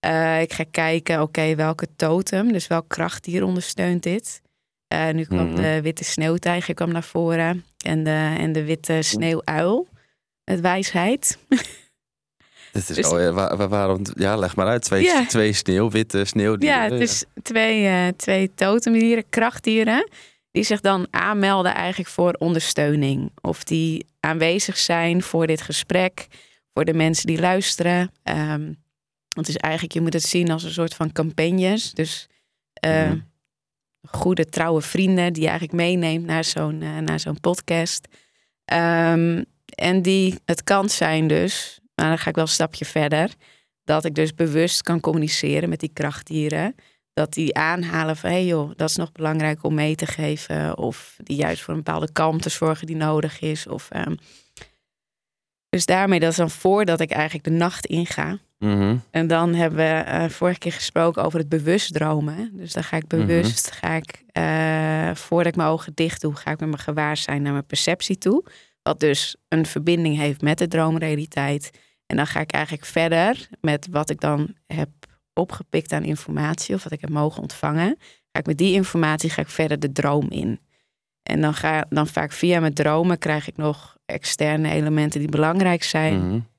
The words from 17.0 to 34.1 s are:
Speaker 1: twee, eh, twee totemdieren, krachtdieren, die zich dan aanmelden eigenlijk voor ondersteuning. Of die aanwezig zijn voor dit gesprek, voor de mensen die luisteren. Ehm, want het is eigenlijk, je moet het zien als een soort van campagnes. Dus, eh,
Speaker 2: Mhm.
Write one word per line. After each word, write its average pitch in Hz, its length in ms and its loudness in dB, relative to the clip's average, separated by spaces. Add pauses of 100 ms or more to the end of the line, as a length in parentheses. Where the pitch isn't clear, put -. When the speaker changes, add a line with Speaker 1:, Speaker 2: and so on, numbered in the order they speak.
Speaker 1:
twee, 220 440 2
eh, 180 200 4 (100)
twee 190 380 0
totemdieren, 226 720 4
krachtdieren, 226 800 2 (420)
die - 120 0
zich 208 180 0
dan 196 300 2
aanmelden 196 640 2
eigenlijk 180 360 -4
voor 175 280 2
ondersteuning. 147 920 0 (100)
Of - 240 -4
die 160 420 -2 (140)
aanwezig 165 580 0
zijn 170 440 2
voor 165 240 0
dit 160 140 0
gesprek, - 680 -2 (480)
voor 156 100 2
de 160 100 2
mensen 160 320 2
die 165 140 0
luisteren. 180 680 2 (120)
Ehm, 151 400 -2 (680)
want 160 180 -6
het - 20 -6
is 175 80 -4
eigenlijk, 160 380 -2
je 165 60 0
moet 165 120 2
het 165 100 0
zien 175 280 2
als 165 120 -2
een 165 100 -8
soort 165 220 -2
van 156 180 -2
campagnes. 180 800 0
Dus, - 340 -6 (460)
eh, 160 360 2
Speaker 2:
Mhm. 160 100 0 (920)